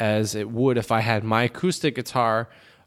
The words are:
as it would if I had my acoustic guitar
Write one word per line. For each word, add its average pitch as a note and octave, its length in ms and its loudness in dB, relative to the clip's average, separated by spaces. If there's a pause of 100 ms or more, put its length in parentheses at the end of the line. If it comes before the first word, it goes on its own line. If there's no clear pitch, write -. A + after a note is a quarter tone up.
as G#2+ 340 0
it G#2+ 160 -4
would B2 260 2
if A2+ 140 -2
I A2+ 100 4
had A2 240 0
my A2+ 200 2
acoustic D3+ 500 -2
guitar A#2 540 -2 (380)